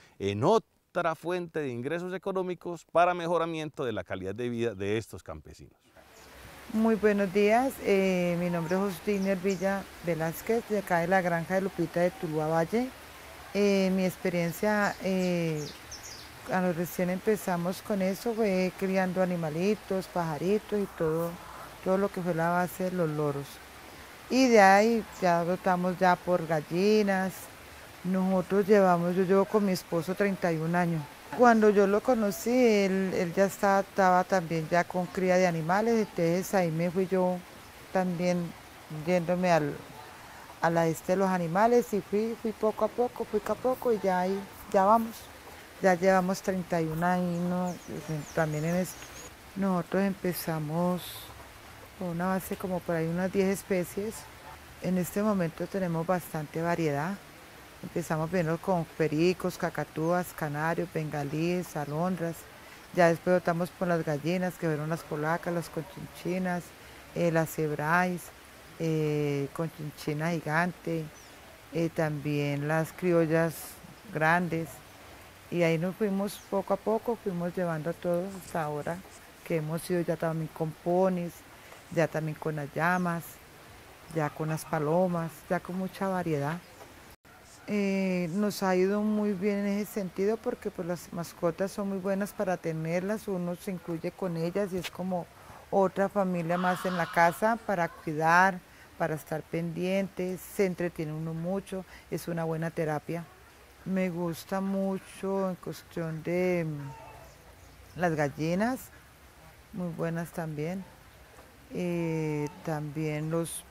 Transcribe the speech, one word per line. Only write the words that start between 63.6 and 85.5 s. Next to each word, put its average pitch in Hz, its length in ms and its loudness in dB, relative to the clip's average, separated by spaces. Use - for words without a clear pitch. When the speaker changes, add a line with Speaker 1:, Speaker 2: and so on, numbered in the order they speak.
Speaker 2:
por - 180 -4
las 170 160 2
gallinas, 170 520 -2
que 175 100 -6
fueron 156 240 -2
las 160 140 -4
polacas, 160 500 -2
las 170 160 -4
conchinchinas, 175 920 -6
eh, 170 180 2
las 160 200 2
cebrais, 160 720 0
eh, 151 760 0
conchinchina 156 800 -6
gigante, 165 720 -2
eh, 165 180 0
también 147 800 -2
las 160 260 0
criollas 165 600 4
grandes. 165 580 2
Y 175 100 2
ahí 165 160 4
nos 175 180 -2
fuimos 196 540 -2
poco 196 240 0
a 190 40 0
poco, 220 380 -2
fuimos 175 400 -4
llevando 170 360 -2
a - 20 -2
todos 180 400 -2
hasta 165 200 -4
ahora, 151 340 -4
que 170 140 0
hemos 156 300 -4
ido 175 140 0
ya 165 160 -2
también 160 340 -2
con 160 200 -4
ponis, 175 640 0
ya 156 140 4
también 156 320 -4
con 156 160 -4
las 143 180 -8
llamas, 175 500 0
ya 147 160 0
con 156 180 -6
las 156 160 -4
palomas, 165 680 0
ya 180 120 0